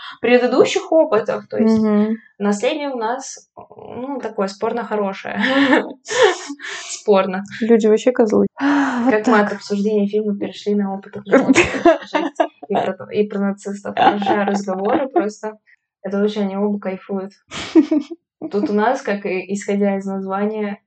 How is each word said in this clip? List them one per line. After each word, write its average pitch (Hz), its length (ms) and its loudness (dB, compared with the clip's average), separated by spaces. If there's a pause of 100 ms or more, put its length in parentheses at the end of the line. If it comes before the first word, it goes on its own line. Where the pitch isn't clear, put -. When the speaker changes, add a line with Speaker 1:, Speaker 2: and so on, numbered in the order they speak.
(220)
Speaker 1:
предыдущих 247 720 2
опытов. 220 580 2
То 214 80 -6
есть 220 220 4
Speaker 2:
Мгм. 214 380 2 (220)
Speaker 1:
наследие 269 500 -2
у 254 80 -6
нас, 233 600 -8
ну, 254 640 -12
такое 208 260 -4
спорно 233 380 -6
хорошее. 202 540 -4
<laughs> 269 600 2 (1000)
Спорно. 190 420 2 (180)
Speaker 2:
Люди 226 260 4
вообще 226 240 4
козлы. 214 360 2 (120)
Вот 269 520 2
Speaker 1:
Как 214 160 2
мы 233 120 6
Speaker 2:
так. 202 80 4
Speaker 1:
от 208 60 -4
обсуждения 202 540 0
фильма 208 300 -2
перешли 202 380 -4
на 196 200 0
опытах 202 280 -14
Speaker 2:
<laughs> - 40 -14
Speaker 1:
животных. 269 380 4 (360)
Жесть. 311 420 -2 (260)
И 196 80 -2
про, 190 180 -2 (180)
и 208 140 0
про 202 120 -6
нацистов. 202 580 -6
Обожаю 208 500 2
разговоры 202 640 -2
просто. 214 480 -4 (460)
Это 196 160 -4
вообще 208 220 0
они 196 160 -2
оба 208 220 -2
кайфуют. 190 540 -8 (160)
Speaker 2:
<laughs> - 1000 -2
Speaker 1:
Тут 202 200 -2
у - 20 0
нас, 226 300 2
как 202 220 -4
и 185 280 -4
исходя 202 440 0
из 196 80 -8
названия, 202 800 -4